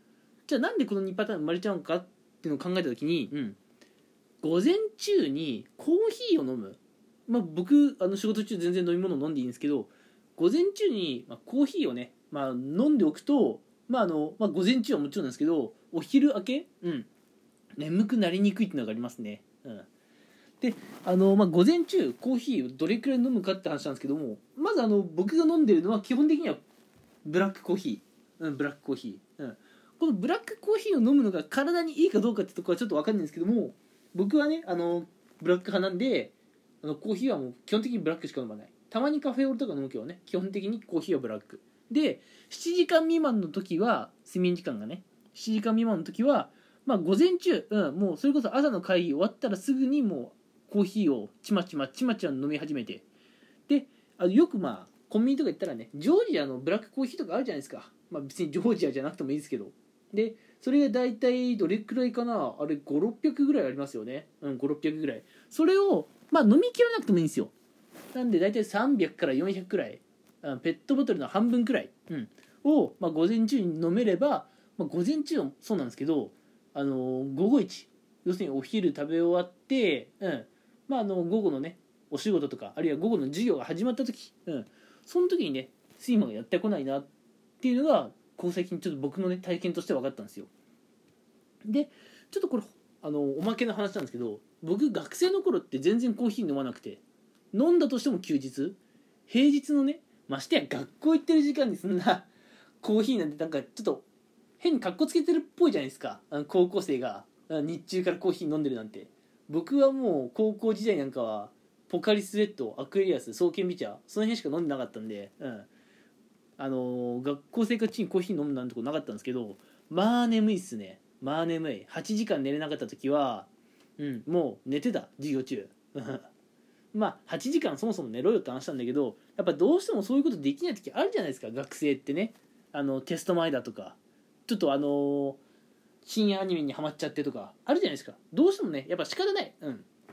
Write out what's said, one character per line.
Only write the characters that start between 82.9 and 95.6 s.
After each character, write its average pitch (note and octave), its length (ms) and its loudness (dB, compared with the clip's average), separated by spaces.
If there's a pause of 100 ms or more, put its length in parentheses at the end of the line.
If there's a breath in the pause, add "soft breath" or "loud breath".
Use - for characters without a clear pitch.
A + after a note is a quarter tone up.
は C#3+ 60 -2
午 F#3 120 0
後 A3 80 4
の C#3 80 0
授 D#3+ 200 -2
業 F3+ 120 2
が B2 80 -6
始 E3 180 -4
ま B3+ 80 2
っ A3+ 40 -2
た C4+ 100 -2
時、 - 280 -10 (120)
う E3 80 -6
ん、 B2 140 -6 (380 soft breath)
そ - 140 -2
の F4+ 80 4
時 F4 160 2
に D#3 80 -2
ね、 C3 180 -6 (300)
睡 A#3+ 180 2
魔 F3 100 4
が A2 60 -8
や A2 80 -8
っ A#2 40 -10
て F3+ 140 0
こ A3 100 -2
な F#3+ 100 0
い C3+ 60 -4
な C3+ 140 -2
っ C#3+ 60 -12 (540)
て B3+ 80 0
い B3 60 4
う B3+ 100 2
の D#4 60 2
が、 D3+ 220 4 (240)
こ F3+ 120 -6
こ F3 40 -2
最 F3+ 140 -4
近 E3+ 140 -8
ち E3+ 100 -6
ょ - 20 -4
っ D3 40 -6
と C3+ 40 -8
僕 C#3+ 220 -4
の F#3 80 0
ね、 F3+ 80 -2
体 F3+ 220 -4
験 F3 140 -4
と E3 80 -4
し - 40 -12
て - 80 -2
分 C3 80 -2
か C3 80 -4
っ - 20 -8
た - 120 -16
ん - 20 -14
で - 60 -20
す - 60 -18
よ。 - 80 -16 (1200)
で、 B3 240 0 (420 loud breath)
ち - 60 -4
ょ - 20 0
っ - 20 -2
と F#4 60 -2
こ B3 100 -2
れ、 G#3 60 -4 (380)
あ D3+ 100 -6
の、 D3 100 -2
お C#3 200 -2
ま G#3+ 140 0
け A#3+ 100 0
の A3 80 -4
話 G3 220 -4
な G3 60 -4
ん - 20 -4
で B2+ 40 -8
す - 40 -14
け A#2+ 60 -10
ど、 A2 220 -6 (240)
僕、 G#3 280 2
学 - 240 -6
生 F#4 160 2
の G4 100 0
頃 A#3+ 180 2
っ - 20 -6